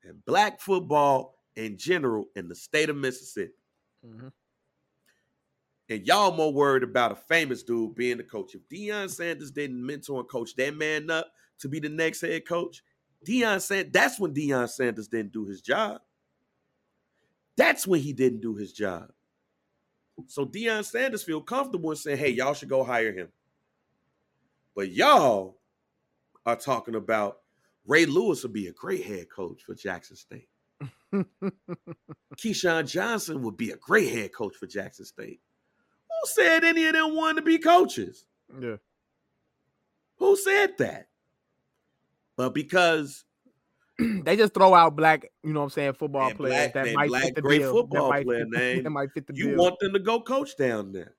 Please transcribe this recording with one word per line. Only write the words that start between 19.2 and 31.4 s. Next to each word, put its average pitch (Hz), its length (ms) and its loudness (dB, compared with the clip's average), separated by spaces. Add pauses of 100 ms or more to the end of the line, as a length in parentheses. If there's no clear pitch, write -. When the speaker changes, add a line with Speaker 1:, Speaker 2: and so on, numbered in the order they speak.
Speaker 1:
So 139 180 -6
Deion 214 360 -4
Sanders 233 400 -4
feel 156 200 -6
comfortable 185 480 -4
in 151 80 -4
saying, 143 180 -4
"Hey, 139 140 0
y'all 131 240 -2
should 131 160 -12
go 131 120 2
hire 113 300 0
him." 90 160 -12 (1500)
But 98 160 -6
y'all 127 680 4 (880)
are 117 100 0
talking 117 380 -4
about 107 460 -2 (460)
Ray 160 200 6
Lewis 165 360 0
would 113 120 -10
be 101 120 -6
a 82 60 -12
great 185 320 -6
head 92 240 -10
coach - 340 -12
for - 120 -16
Jackson 90 420 -12
State. - 320 -20 (640)
Speaker 2:
<laughs> - 20 -6 (1200)